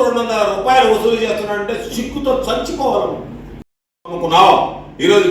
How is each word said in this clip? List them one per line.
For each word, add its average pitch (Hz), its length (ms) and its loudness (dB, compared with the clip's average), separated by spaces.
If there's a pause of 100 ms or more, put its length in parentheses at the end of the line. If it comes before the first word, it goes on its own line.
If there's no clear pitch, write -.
రెండు 233 160 0
వందల 226 200 -2 (120)
రూపాయలు 196 400 4
వసూలు 226 320 2
చేస్తున్నాడంటే 208 500 -4 (200)
సిగ్గుతో 277 360 -4 (160)
చచ్చిపోవాలి. - 680 -2 (880)
అమ్ముకున్నావు, 170 500 4 (500)
ఈరోజు 190 260 4